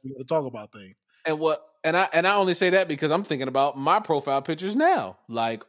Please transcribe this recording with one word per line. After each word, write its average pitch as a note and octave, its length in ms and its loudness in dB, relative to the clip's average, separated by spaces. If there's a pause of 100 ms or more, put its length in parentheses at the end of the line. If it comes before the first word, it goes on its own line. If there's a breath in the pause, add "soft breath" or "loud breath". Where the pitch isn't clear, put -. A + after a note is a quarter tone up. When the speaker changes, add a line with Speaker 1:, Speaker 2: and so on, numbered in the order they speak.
Speaker 1:
we C3+ 80 -12
gotta C3 140 -14
talk D#3 200 0
about A#2 260 -12
things. G2 240 -20 (300)
Speaker 2:
And D#3 140 -2
what, D#3 260 0 (180)
and D#3+ 140 0
I, F#3 160 2
and E3+ 140 4
I G3+ 80 4
only F#3+ 180 2
say F3+ 180 0
that F#3 160 4
because D3+ 240 -2
I'm F#3 120 0
thinking C3+ 240 -4
about C#3 300 0
my D#3+ 240 2
profile C#3 400 0
pictures F3 340 -6
now. C#4+ 420 0 (120)
Like, A#2 400 -4